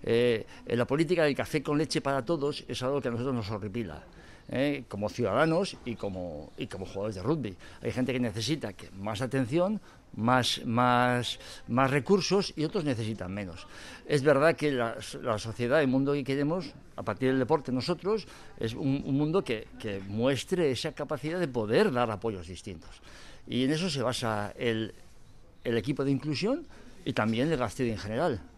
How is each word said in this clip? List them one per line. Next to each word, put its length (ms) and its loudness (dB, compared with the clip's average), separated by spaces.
Eh, 420 4
en 120 0
la 80 4
política 360 2
del 140 4
café 260 -2
con 160 0
leche 220 0
para 240 0
todos 420 -2
es 160 -4
algo 180 0
que 80 -2
a 40 0
nosotros 220 -2
nos 160 -2
horripila, 520 -4
eh, 400 -2
como 200 -2
ciudadanos 760 2
y 100 -4
como, 640 -6
y 100 -6
como 200 -10
jugadores 280 -6
de 80 -8
rugby. 320 0
Hay 100 -4
gente 200 0
que 60 0
necesita 540 -2
que 180 -16
más 300 -6
atención, 600 2
más, 480 4
más, 720 4
más 240 4
recursos 640 2
y 80 0
otros 180 -2
necesitan 500 -2
menos. 360 -8
Es 160 2
verdad 320 6
que 160 0
la, 240 0
la 160 0
sociedad, 420 2
el 60 6
mundo 280 4
que 100 0
queremos, 480 0
a 80 -8
partir 240 0
del 100 4
deporte 320 2
nosotros, 560 0
es 160 -2
un, 320 0
un 100 2
mundo 280 2
que, 240 -4
que 220 -4
muestre 720 2
esa 200 -2
capacidad 460 -4
de 80 0
poder 460 4
dar 180 2
apoyos 380 -4
distintos. 420 -12
Y 180 0
en 60 2
eso 180 0
se 140 -2
basa 560 0
el, 360 0
el 140 2
equipo 260 0
de 60 2
inclusión 560 0
y 80 -2
también 380 2
el 60 2
Gastedi 340 0
en 80 -4
general 420 -2